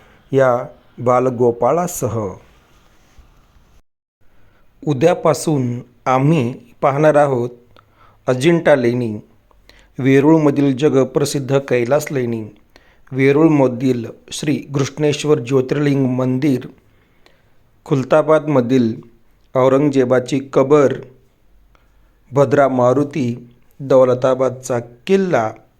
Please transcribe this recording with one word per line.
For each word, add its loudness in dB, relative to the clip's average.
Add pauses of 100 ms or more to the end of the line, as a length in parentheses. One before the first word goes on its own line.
(320)
या 2 (340)
बालगोपाळासह. 0 (2500)
उद्यापासून -2 (260)
आम्ही 0
पाहणार 2
आहोत 0 (800)
अजिंठा 2
लेणी, -2 (800)
वेरूळमधील 2
जगप्रसिद्ध 0
कैलास -2
लेणी, -6 (640)
वेरूळमधील 2 (260)
श्री -4 (100)
घृष्णेश्वर -2
ज्योतिर्लिंग 0
मंदिर, -2 (1160)
खुलताबादमधील 0 (540)
औरंगजेबाची 0
कबर, 4 (1400)
भद्रा 2
मारुती, -2 (240)
दौलताबादचा 0
किल्ला -2 (280)